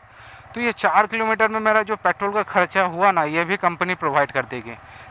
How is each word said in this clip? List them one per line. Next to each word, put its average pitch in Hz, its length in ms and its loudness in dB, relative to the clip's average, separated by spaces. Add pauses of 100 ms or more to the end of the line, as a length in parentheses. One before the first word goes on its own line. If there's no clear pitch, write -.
(540)
तो 226 60 -6
ये 240 140 -2
चार 202 320 2
किलोमीटर 220 420 0
में 220 120 -2
मेरा 214 220 2
जो 208 140 -4
petrol 202 360 -2
का 208 120 0
खर्चा 185 400 2
हुआ 180 280 2
ना, 170 120 2
ये 156 200 0
भी 180 140 -2
company 175 380 -2
provide 143 360 0
कर 135 140 -2
देगी। 120 300 -12 (340)